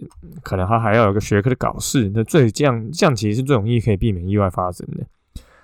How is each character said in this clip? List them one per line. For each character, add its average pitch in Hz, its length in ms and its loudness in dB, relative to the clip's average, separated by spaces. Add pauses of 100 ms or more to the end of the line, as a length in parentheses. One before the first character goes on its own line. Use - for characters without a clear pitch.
(440)
可 - 120 -6
能 92 120 -2
它 113 120 2
还 110 160 2
要 117 120 6
有 98 60 2
个 104 60 0
学 101 220 2
科 107 80 -2
的 127 60 2
考 - 240 -4
试， 104 340 -2
那 113 100 0
最， 123 260 4
这 147 140 -2
样， 117 280 -2
这 170 140 0
样 147 100 4
其 104 140 -2
实 104 80 0
是 131 60 -2
最 139 120 2
容 104 120 0
易 117 120 2
可 107 120 0
以 98 60 2
避 113 140 0
免 90 160 -6
意 101 100 0
外 101 120 2
发 90 220 -4
生 - 200 -14
的。 - 140 -10 (580)